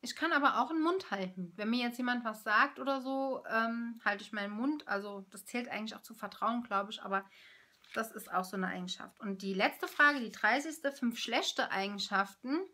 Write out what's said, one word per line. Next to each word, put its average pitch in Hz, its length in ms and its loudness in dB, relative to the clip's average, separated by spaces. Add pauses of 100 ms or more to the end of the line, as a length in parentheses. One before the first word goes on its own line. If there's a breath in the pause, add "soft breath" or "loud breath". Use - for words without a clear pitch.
ich - 140 -8
kann 330 160 2
aber 277 280 6
auch 214 100 2
einen 320 120 2
Mund 359 280 2
halten. 185 460 -4
Wenn 208 140 -2
mir 247 140 2
jetzt 240 140 -4
jemand 247 260 0
was 214 180 -4
sagt 233 360 4
oder 269 220 0
so, 269 460 -2
ähm, 233 580 0
halte 202 180 0
ich - 100 -14
meinen 208 220 -4
Mund. 285 340 -2
Also 202 420 -4
das - 160 -16
zählt 240 220 -4
eigentlich 214 260 -6
auch 208 80 -16
zu - 120 -16
Vertrauen, 220 480 -2
glaube 202 280 0
ich. - 120 -10
Aber 196 220 -2 (720 loud breath)
das 220 180 -2
ist - 200 -12
auch 185 120 2
so 190 120 -6
eine 185 120 0
Eigenschaft. 185 520 -8
Und 196 220 -6
die 196 120 -2
letzte 262 340 2
Frage, 294 320 6
die 214 120 -4
dreißigste, 285 600 2
fünf 233 260 0
schlechte 254 520 0
Eigenschaften. 196 920 0 (140)